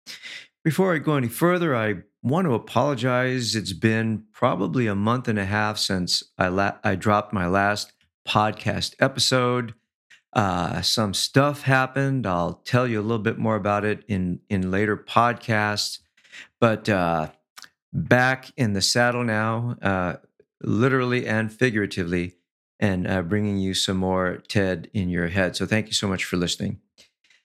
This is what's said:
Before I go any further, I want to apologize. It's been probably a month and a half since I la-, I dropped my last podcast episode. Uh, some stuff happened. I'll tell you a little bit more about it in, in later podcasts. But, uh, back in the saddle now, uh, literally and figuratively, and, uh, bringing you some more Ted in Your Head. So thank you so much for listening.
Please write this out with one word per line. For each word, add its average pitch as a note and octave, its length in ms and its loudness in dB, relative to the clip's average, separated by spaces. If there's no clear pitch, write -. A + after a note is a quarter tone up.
Before F3 300 2
I D#3 60 0
go D3+ 160 0
any C3 120 2
further, E3+ 480 2
I G#2+ 280 0
want D#3 240 0
to C3+ 80 2
apologize. B2+ 1040 0
It's F#2+ 180 -4
been A2 580 0
probably D3+ 540 0
a G#2 80 0
month A2+ 340 0
and G#2+ 120 0
a G2 60 -2
half G#2+ 340 -2
since F2+ 420 0
I F#2 120 2
la-, G2 340 0
I G#2 100 2
dropped G#2 400 0
my F2+ 140 0
last G2+ 440 0
podcast - 720 0
episode. B2 760 0
Uh, F2 500 0
some G2+ 320 0
stuff C#3+ 480 0
happened. C3 640 0
I'll F2 360 -2
tell B2 240 2
you A2 120 -2
a - 20 -2
little A2+ 160 -2
bit A2 220 -2
more A2 160 0
about G2+ 300 0
it G#2+ 220 -2
in, F#2 420 -2
in F#2 200 0
later G#2 260 0
podcasts. G#2+ 1040 -2
But, A2+ 260 2
uh, E2+ 420 2
back B2+ 640 2
in G#2+ 180 0
the F#2+ 100 -2
saddle A#2+ 400 2
now, A2+ 580 -2
uh, F#2 360 0
literally B2 640 2
and A2 260 -2
figuratively, F#2+ 840 0
and, F#2 280 0
uh, F#2 160 0
bringing G2+ 340 0
you F#2+ 160 -2
some F#2+ 240 -2
more F#2 500 -2
Ted F#2 460 0
in F#2 160 -2
Your F2 200 -2
Head. F2+ 260 0
So G2 100 -4
thank A2 220 -2
you - 60 -12
so - 140 -2
much F#2+ 160 -2
for - 140 -4
listening. F#2+ 440 -4